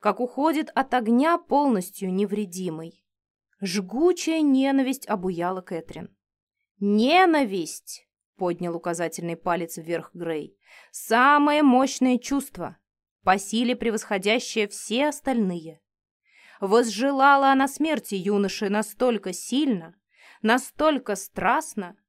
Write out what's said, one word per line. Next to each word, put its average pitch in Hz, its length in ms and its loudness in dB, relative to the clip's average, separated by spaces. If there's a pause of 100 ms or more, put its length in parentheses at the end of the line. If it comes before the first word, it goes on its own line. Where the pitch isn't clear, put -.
как 214 200 0
уходит 285 540 0
от 262 200 0
огня 254 440 2
полностью 220 720 0
невредимый. 185 920 -4 (580)
Жгучая 262 760 0
ненависть 269 680 2
обуяла 185 540 -4
Кэтрин. 165 560 -12 (640)
«Ненависть!» — 220 1300 2 (300)
поднял 175 380 -4
указательный 170 640 -6
палец 170 400 -4
вверх 165 380 -8
Грей. 165 420 -6 (360)
«Самое 294 720 4
мощное 254 560 4
чувство, 247 600 -6 (440)
по 190 160 4
силе 233 380 -2
превосходящее 214 880 -2
все 247 420 -2
остальные». 185 720 -4 (800)
Возжелала 269 920 4
она 269 160 2
смерти 294 460 -4
юноши 196 540 -2
настолько 214 640 -2
сильно, 208 640 -2 (480)
настолько 262 760 0
страстно, 196 800 -4 (120)